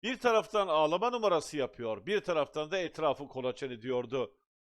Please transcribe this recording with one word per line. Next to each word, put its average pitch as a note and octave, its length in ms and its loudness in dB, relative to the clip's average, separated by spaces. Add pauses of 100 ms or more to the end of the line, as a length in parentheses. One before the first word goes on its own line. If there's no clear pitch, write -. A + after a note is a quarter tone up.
Bir A#3+ 160 -4
taraftan G#3+ 500 2
ağlama D#3+ 420 4
numarası G3 460 0
yapıyor, A#2 500 -4
bir G3 140 2
taraftan D3+ 500 -2
da F#3+ 80 -2
etrafı D3+ 500 -2
kolaçan C3 420 -4
ediyordu. B2 640 -4 (260)